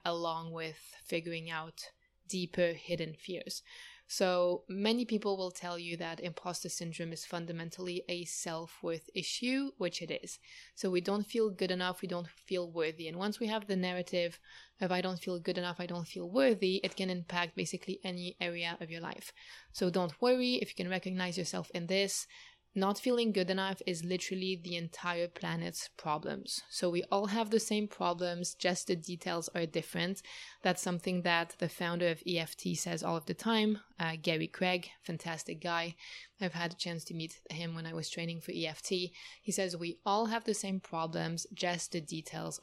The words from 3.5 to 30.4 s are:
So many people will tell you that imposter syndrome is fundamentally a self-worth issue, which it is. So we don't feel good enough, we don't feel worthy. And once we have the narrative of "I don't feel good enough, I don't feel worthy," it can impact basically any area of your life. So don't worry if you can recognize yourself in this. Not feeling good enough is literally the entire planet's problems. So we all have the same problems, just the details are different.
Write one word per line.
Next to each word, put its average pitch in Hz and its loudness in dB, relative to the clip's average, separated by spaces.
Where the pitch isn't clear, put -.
So 180 4
many 214 2
people 208 2
will 185 -2
tell 175 -6
you 170 -6
that 165 -6
imposter 175 -4
syndrome 170 -4
is 165 -8
fundamentally 175 -4
a 175 -2
self-worth 165 -4
issue, 262 0
which 175 0
it 165 -6
is. - -10
So - 0
we 180 4
don't 202 2
feel 220 4
good 185 0
enough, 180 0
we 190 -2
don't 175 -2
feel 180 -4
worthy. 160 0
And 160 -6
once 202 0
we 233 0
have 214 0
the 202 2
narrative 180 2
of 180 2
"I 180 4
don't 185 0
feel 180 -2
good 180 0
enough, 180 -2
I 180 -2
don't 175 -4
feel 175 -6
worthy," 196 6
it 185 -2
can 190 0
impact 175 0
basically 185 -2
any 180 -4
area 170 -2
of 165 -8
your 165 -6
life. - -8
So 185 4
don't 175 2
worry 247 6
if 233 0
you - -4
can 180 -2
recognize 185 -2
yourself 180 -2
in 170 -4
this. 196 2
Not 196 4
feeling 240 4
good 185 4
enough 190 0
is 170 0
literally 185 0
the 175 -6
entire 170 -2
planet's 170 -2
problems. - -2
So - 0
we 175 2
all 202 2
have 214 2
the 220 6
same 214 2
problems, 175 0
just - 2
the 185 4
details 170 -2
are 170 2
different. 170 0